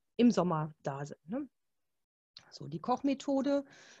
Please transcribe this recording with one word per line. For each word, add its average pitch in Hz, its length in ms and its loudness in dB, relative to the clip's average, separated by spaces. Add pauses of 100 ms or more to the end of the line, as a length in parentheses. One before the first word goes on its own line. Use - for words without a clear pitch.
(160)
im 240 140 8
Sommer 165 520 2
da 143 240 -6
sind, - 220 -16
ne? 262 200 -6 (1040)
So, 139 180 -14
die 156 120 -8
Kochmethode, 277 840 0 (360)